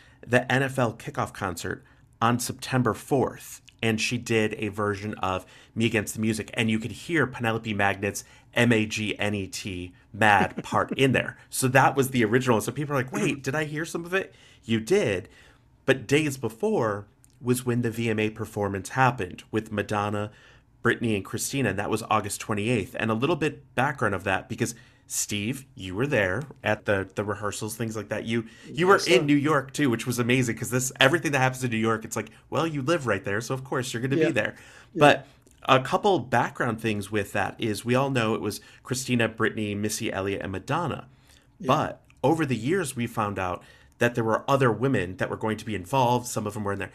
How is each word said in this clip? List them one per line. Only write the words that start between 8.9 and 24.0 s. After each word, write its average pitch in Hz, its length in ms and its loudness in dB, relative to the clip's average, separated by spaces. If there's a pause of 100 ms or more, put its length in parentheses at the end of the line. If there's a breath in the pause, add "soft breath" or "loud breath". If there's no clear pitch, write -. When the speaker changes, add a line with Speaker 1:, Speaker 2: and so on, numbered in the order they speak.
Speaker 1:
N 104 160 -2
E 98 120 -4
T, 90 460 -8 (200 soft breath)
mad 101 520 4
part - 340 0
in 135 140 6
there. - 240 0 (140 loud breath)
So - 180 0
that 127 260 6
was 135 160 0
the 127 140 4
original. 120 360 4
So 107 120 -4
people 147 220 -6
are 139 40 0
like, 131 140 -4
"Wait, 180 300 -2
did 131 120 -4
I 156 100 -2
hear 151 200 -6
some 170 200 -8
of 175 100 -6
it?" 190 200 -4 (300 loud breath)
You 113 160 2
did. 113 480 2 (560 loud breath)
But 131 240 2
days 143 300 2
before 113 680 -2 (340)
was 123 260 0
when 120 160 2
the 120 80 0
V 117 200 -2
M 107 80 0
A 107 120 2
performance 104 600 -4
happened 123 600 0
with 107 200 -2
Madonna, 104 600 -2 (500 loud breath)
Britney, 117 320 2
and 95 100 -2
Christina, 123 440 -2
and 95 100 0
that 98 120 -4
was 107 140 0
August 104 360 0
twenty-eighth. 110 580 -2
And 113 120 -2
a 110 40 2
little 139 220 0
bit 147 380 -6
background 123 400 0